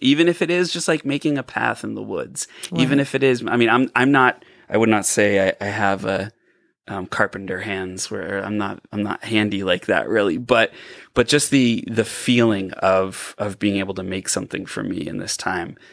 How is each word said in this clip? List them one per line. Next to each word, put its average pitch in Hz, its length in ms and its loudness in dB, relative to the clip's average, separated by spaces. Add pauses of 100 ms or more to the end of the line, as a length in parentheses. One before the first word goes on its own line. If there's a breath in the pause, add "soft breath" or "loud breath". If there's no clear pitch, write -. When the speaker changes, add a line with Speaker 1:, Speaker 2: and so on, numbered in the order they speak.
Speaker 1:
even 147 280 4
if 170 120 0
it 165 100 0
is 180 220 0
just, - 160 -4
like, 160 160 0
making 143 320 0
a 135 60 -4
path 117 420 -4
in 107 100 -8
the 104 80 -8
woods, - 440 -8 (280 loud breath)
even 131 240 2
Speaker 2:
Right. 139 40 2
Speaker 1:
if 139 120 -4
it 135 80 0
is, 127 240 2
I 120 100 0
mean, 120 120 4
I'm, 127 260 4
I'm 127 180 4
not, 131 320 4 (260 soft breath)
I - 60 0
would 110 120 4
not 107 160 2
say 101 440 4
I, 92 120 2
I 101 80 -4
have 101 360 0
a, 95 260 -2 (580)
um, 95 180 -8
carpenter 95 540 -4
hands 92 520 -6
where 98 320 -6
I'm 104 140 -4
not, 101 220 -6 (120)
I'm 104 100 -2
not 101 220 -6
handy 107 400 0
like 90 220 0
that 87 220 0
really, 101 300 2
but, 120 340 2 (420 loud breath)
but 120 120 4
just - 240 2
the, 120 400 4
the 110 140 0
feeling 113 720 2
of, 95 640 0
of 101 200 -6
being 101 200 0
able 98 160 -4
to 95 100 -6
make 92 240 -6
something 95 380 -4
for - 180 -8
me 92 240 -6
in 98 100 -8
this 95 180 -6
time. 90 400 -4 (160 soft breath)